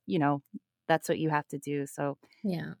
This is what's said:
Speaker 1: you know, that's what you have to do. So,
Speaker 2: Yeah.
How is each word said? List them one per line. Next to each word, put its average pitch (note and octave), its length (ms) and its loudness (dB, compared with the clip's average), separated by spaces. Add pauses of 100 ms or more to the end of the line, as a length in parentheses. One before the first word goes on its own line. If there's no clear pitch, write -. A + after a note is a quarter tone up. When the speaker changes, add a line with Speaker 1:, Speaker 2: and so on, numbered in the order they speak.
Speaker 1:
you F#3+ 120 2
know, C#3+ 220 4 (460)
that's D#3+ 220 4
what E3 100 2
you D#3 100 2
have D3 200 0
to D3 100 -6
do. C#3+ 260 -4
So, C#3+ 320 -4 (260)
Speaker 2:
Yeah. E3 380 -2